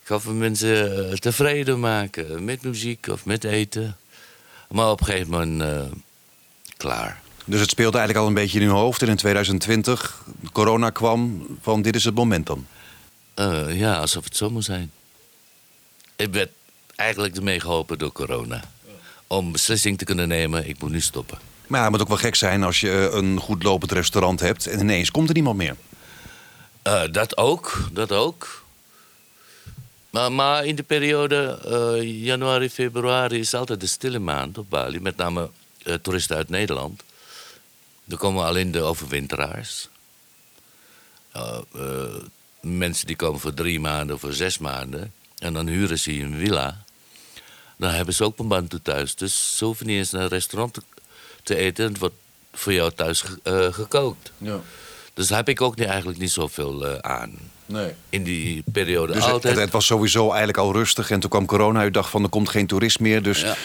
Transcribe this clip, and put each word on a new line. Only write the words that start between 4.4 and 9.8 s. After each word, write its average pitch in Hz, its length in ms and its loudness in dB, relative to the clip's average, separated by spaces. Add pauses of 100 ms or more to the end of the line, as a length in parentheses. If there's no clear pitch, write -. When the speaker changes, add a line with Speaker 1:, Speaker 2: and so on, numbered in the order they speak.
Speaker 1:
Maar 110 200 2
op 104 100 2
een - 60 4
gegeven 92 240 -2
moment, 82 320 0
eh, 73 360 -4 (800)
klaar. 57 440 -6 (240)
Speaker 2:
Dus 104 140 0
het 104 100 2
speelt 113 260 4
eigenlijk 110 280 4
al 107 60 4
een 104 120 4
beetje 104 180 2
in 104 80 6
uw 98 60 8
hoofd. 117 280 4
En 120 60 4
in 110 80 6
tweeduizend 98 460 2
twintig, 113 600 0 (280)